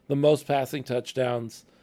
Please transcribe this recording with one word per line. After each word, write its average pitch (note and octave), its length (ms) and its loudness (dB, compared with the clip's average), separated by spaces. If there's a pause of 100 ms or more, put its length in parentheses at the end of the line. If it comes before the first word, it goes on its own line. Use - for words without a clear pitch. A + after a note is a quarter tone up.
the C#3 80 0
most C#3+ 320 4
passing C#3 380 -2
touchdowns. B2 800 -4 (180)